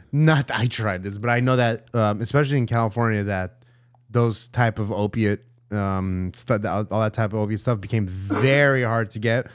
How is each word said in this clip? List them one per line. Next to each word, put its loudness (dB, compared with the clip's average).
Not 4
I 0
tried -4
this, -6
but -4
I 2
know 2
that, 0
um, 2
especially 0
in 2
California, 0
that -4
those 0
type 0
of -2
opiate, 0
um, -2
stu-, -2
all, -2
all 0
that -2
type -2
of -2
opiate -2
stuff -2
became -2
very 2
hard 0
to -8
get 0